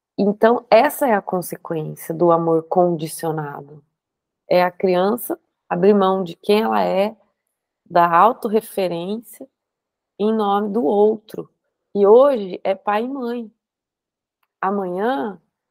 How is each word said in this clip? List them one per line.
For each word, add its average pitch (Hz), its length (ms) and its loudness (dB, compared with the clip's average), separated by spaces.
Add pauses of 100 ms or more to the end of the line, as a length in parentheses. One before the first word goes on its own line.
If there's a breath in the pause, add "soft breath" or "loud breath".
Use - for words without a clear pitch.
(180)
Então, 226 520 0
essa 285 360 4
é 240 60 2
a 196 80 0
consequência 165 920 -8
do 170 160 2
amor 165 340 2
condicionado. 156 1200 -4 (640)
É 180 140 2
a 180 80 0
criança 190 680 -2 (300)
abrir 180 260 2
mão 190 300 2
de 170 120 -12
quem 208 260 0
ela 220 200 -2
é, 190 340 -2 (680)
da 170 260 2
autorreferência, 202 1400 -2 (720)
em 214 140 0
nome 208 400 -2
do 233 120 -2
outro. 214 640 0 (440)
E 202 120 2
hoje 220 580 4
é 190 100 -2
pai 214 300 -4
e 254 40 -8
mãe. 240 440 -10 (1080)
Amanhã 196 800 -6 (300)